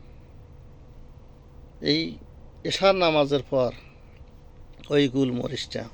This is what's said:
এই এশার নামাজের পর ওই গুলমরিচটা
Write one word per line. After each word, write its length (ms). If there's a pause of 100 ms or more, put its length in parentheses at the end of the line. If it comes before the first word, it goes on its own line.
(1800)
এই 360 (480)
এশার 300
নামাজের 560
পর 220 (1160)
ওই 180
গুলমরিচটা 840